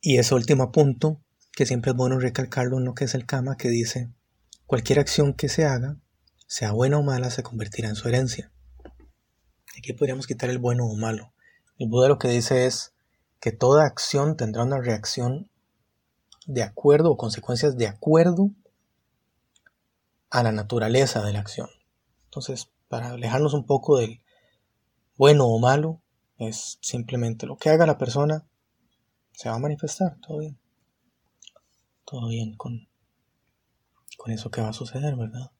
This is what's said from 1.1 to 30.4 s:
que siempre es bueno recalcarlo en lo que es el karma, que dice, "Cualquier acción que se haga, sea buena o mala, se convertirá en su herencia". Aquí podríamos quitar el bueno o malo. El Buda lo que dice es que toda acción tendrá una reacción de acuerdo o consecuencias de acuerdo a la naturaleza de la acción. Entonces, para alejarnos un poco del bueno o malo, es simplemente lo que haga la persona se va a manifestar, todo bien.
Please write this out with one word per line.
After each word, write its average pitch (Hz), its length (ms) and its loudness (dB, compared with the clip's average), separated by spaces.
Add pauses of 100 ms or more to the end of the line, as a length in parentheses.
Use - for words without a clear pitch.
que 139 120 0
siempre 123 260 -2
es 120 60 0
bueno 127 220 2
recalcarlo 123 580 -2
en 127 80 -2
lo 123 80 -6
que 139 120 -4
es 117 100 -6
el 123 100 -4
karma, 131 320 -4
que 123 120 -4
dice, 120 400 -2 (560)
"Cualquier 131 340 2
acción 143 340 0
que 143 160 -4
se 160 160 0
haga, 135 320 -2 (480)
sea - 260 -6
buena 127 260 2
o 147 60 0
mala, 127 260 -2
se 120 140 -8
convertirá 110 460 -8
en 107 60 -6
su - 120 -6
herencia". 123 440 -2 (1300)
Aquí 120 160 -10
podríamos 131 340 -4
quitar 123 220 -4
el 127 100 -4
bueno 123 260 0
o 107 100 -4
malo. 110 380 -6 (440)
El 117 120 -4
Buda 127 200 4
lo 139 100 4
que - 80 -2
dice 123 380 2
es - 280 -4 (460)
que 113 120 -2
toda 139 340 6
acción 147 500 -2
tendrá 113 280 -2
una 135 160 0
reacción 123 680 -4 (960)
de 123 180 -4
acuerdo 147 480 4
o 127 60 2
consecuencias 123 600 -2
de 113 100 0
acuerdo 170 640 2 (1800)
a 123 140 2
la 113 80 2
naturaleza 110 720 0
de 104 100 -2
la 104 60 -2
acción. - 300 -10 (560)
Entonces, - 440 -12 (180)
para 120 220 -8
alejarnos 123 440 0
un 143 120 -2
poco 139 320 4
del 113 240 -2 (960)
bueno 143 300 8
o 113 120 2
malo, 151 420 2 (360)
es - 440 -10
simplemente 117 640 -6
lo 139 120 -12
que - 120 0
haga 160 160 8
la 151 120 2
persona 143 480 -2 (880)
se - 180 -12
va 110 60 -4
a 117 40 -4
manifestar, 151 680 -4
todo 156 140 -10
bien. 151 180 -12 (1500)